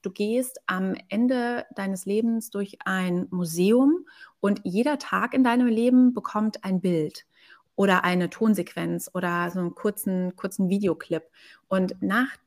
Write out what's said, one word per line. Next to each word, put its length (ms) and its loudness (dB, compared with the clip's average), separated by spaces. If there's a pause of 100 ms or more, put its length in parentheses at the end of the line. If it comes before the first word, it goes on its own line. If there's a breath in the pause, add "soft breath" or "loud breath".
du 100 -6
gehst 540 -2
am 300 -2 (140)
Ende 680 -2
deines 320 -6
Lebens 420 -2
durch 340 -6
ein 460 -2
Museum 760 2 (340 loud breath)
und 240 0
jeder 340 0
Tag 380 -4
in 80 6
deinem 240 4
Leben 460 6
bekommt 500 -4
ein 180 -2
Bild 460 -2 (480 soft breath)
oder 280 4
eine 260 0
Tonsequenz 840 -2
oder 380 -2
so 80 -4
einen 160 -4
kurzen, 600 -4
kurzen 340 -4
Videoclip. 540 -2 (440 soft breath)
Und 340 0
nach 340 -2 (120)